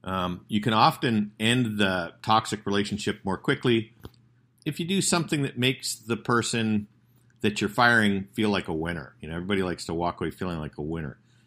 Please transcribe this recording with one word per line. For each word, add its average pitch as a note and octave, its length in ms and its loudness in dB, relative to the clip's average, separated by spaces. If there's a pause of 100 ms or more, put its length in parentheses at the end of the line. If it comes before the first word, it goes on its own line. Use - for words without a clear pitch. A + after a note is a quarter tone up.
Um, F#2 440 -4
you G#2 120 0
can A2 140 0
often A2+ 640 2
end A2+ 380 2
the F#2 340 0 (100)
toxic A2 440 2
relationship G2+ 580 -2
more F#2 140 -4
quickly A#2+ 560 0 (720)
if D#3 120 -8
you E3+ 80 -4
do F#3+ 140 0
something E3 420 0
that C3+ 160 -6
makes B2+ 360 0
the A2 240 -4
person A2 680 0 (540)
that - 220 0
you're G2+ 80 0
firing G#2+ 640 4
feel G#2+ 160 2
like F#2+ 180 0
a E2+ 60 -2
winner. D#2+ 460 -6
You D#2+ 80 -12
know, E2 80 -6
everybody F#2+ 260 -2
likes F2+ 240 -4
to E2+ 80 -4
walk E2+ 260 -2
away E2 100 -4
feeling F2 280 -6
like D2+ 180 -10
a D2+ 60 -8
winner. D#2 360 -6 (280)